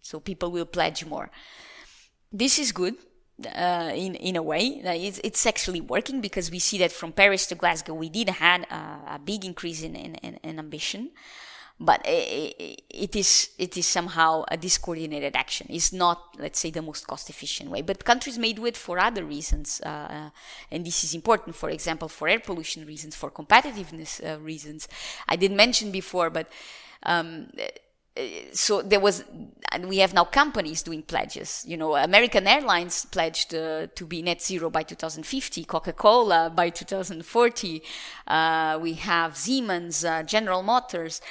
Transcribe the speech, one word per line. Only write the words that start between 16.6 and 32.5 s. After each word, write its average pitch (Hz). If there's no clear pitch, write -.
the 160
most 156
cost-efficient -
way. 202
But 190
countries 247
may 226
do 220
it 233
for 180
other 202
reasons, 147
uh, 156
uh, 151
and 165
this 170
is 165
important, 208
for 156
example, 160
for 156
air 220
pollution 160
reasons, 151
for 143
competitiveness, 202
uh, 156
reasons. 156
I 170
didn't 190
mention 220
before, 180
but, 160
um, 165
uh, 52
so 202
there 202
was, 196
and 180
we 190
have 190
now 175
companies 196
doing 160
pledges. -
You 170
know, 156
American 190
Airlines 202